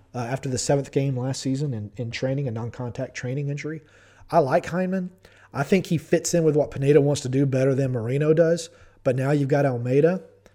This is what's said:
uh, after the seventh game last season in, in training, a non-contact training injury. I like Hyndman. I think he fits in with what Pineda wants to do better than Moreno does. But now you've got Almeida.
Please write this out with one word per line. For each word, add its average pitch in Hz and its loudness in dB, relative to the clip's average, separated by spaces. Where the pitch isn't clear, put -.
uh, 117 -6
after 123 -6
the 127 -4
seventh 143 -2
game 139 0
last 131 -4
season 135 -2
in, 107 -8
in 117 -8
training, 135 -4
a 120 -4
non-contact 117 -8
training 139 -6
injury. 147 -8
I 165 4
like 156 2
Hyndman. 185 -4
I 135 -2
think 185 2
he 165 0
fits - 0
in 170 2
with 156 4
what 143 2
Pineda 143 4
wants 139 2
to 127 -6
do 135 2
better 131 2
than 135 0
Moreno 127 0
does. 165 2
But 127 0
now 135 0
you've 143 2
got 143 2
Almeida. 139 2